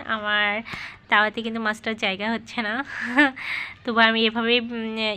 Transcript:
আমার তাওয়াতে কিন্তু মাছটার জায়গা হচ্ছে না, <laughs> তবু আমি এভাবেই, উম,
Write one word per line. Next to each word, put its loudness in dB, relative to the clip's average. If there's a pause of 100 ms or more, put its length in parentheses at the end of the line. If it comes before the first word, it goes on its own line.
আমার 0 (580)
তাওয়াতে 4
কিন্তু -6
মাছটার -4
জায়গা -2
হচ্ছে -8
না, -4 (320)
<laughs> 2 (480)
তবু 2
আমি 6
এভাবেই, 2
উম, -6 (200)